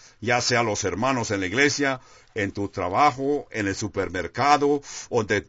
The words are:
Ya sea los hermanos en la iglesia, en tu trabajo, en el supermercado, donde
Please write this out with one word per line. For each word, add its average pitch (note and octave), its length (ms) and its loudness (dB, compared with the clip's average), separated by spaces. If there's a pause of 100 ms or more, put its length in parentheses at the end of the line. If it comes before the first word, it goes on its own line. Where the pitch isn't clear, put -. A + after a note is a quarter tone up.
(200)
Ya A#2+ 220 2
sea A#2+ 220 2
los G#2 200 -2
hermanos A2+ 460 0
en G2 120 -2
la F#2+ 40 -2
iglesia, C3+ 560 2 (320)
en G2 200 -2
tu G2+ 160 -6
trabajo, C3+ 840 0
en G#2+ 160 -2
el F#2 80 0
supermercado, A2+ 1040 0 (300)
donde G#2+ 380 0